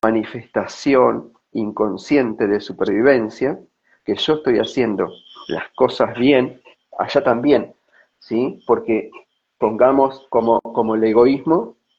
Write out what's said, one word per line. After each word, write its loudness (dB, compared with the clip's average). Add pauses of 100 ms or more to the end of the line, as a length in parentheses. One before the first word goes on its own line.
manifestación 0 (200)
inconsciente -2
de 0
supervivencia 0 (460)
que -2
yo 0
estoy 0
haciendo -2 (360)
las -6 (100)
cosas 0
bien, 2 (360)
allá 0
también, 0 (440)
¿sí? -6
Porque 0 (480)
pongamos 2
como, 2
como -4
el 0
egoísmo 2 (220)